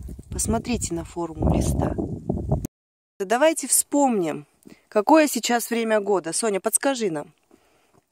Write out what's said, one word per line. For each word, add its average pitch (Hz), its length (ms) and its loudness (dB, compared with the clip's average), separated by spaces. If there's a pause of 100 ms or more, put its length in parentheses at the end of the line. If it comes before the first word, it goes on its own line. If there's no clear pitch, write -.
(320)
Посмотрите 226 640 -4
на 165 100 -8
форму - 480 -2
листа. - 400 0 (1300)
Да 196 60 -4
давайте 269 420 2
вспомним, 196 800 0 (400)
какое 302 400 6
сейчас 240 420 0
время 226 300 2
года. 185 340 0
Соня, 208 260 0
подскажи 233 520 0
нам. 151 200 -8 (800)